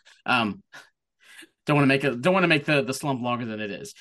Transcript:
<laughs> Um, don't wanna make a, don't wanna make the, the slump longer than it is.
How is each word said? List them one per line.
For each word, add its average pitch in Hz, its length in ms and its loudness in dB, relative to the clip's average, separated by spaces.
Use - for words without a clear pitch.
<laughs> - 180 -20
Um, 110 360 0
don't 151 100 2
wanna 143 100 4
make 139 180 4
a, 127 120 0
don't 139 160 2
wanna 185 160 4
make 151 160 2
the, 147 180 2
the - 120 -4
slump 135 260 -4
longer 120 240 -4
than 107 160 -8
it 107 100 -8
is. - 300 -12